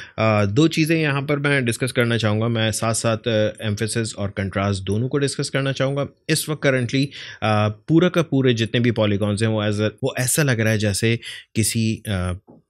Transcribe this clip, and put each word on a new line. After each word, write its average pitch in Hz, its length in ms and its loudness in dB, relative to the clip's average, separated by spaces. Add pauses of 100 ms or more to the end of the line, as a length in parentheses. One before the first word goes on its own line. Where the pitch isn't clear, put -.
(180)
अ, 104 340 2
दो 151 160 4
चीज़ें 160 340 0
यहाँ 139 200 0
पर 143 160 -2
मैं 143 260 0
डिस्कस 120 280 -2
करना 117 240 2
चाहूँगा, 110 320 0
मैं 110 240 0
साथ 113 220 -2
साथ, 113 240 0
अ, 107 480 0
एम्फेसिस 107 480 -2
और 101 160 -4
कंट्रास्ट 98 520 -2
दोनों 104 260 -2
को 143 100 -2
डिस्कस 139 320 -2
करना 135 220 -2
चाहूँगा। 139 360 -2 (200)
इस 156 200 0
वक्त 147 180 -4
currently, 131 400 2 (360)
अ, 107 260 4
पूरा 165 400 2
का 175 140 0
पूरे 131 320 2
जितने 113 260 0
भी 120 100 2
पॉलीगॉन्स 104 520 0
हैं 113 60 2
वो 107 160 0
as 104 120 0
a, 107 140 0 (120)
वो 131 160 -2
ऐसा 127 240 0
लग 127 180 2
रहा 110 120 2
है 107 60 2
जैसे 107 400 0 (360)
किसी, 110 540 0
अ, 90 300 -2 (320)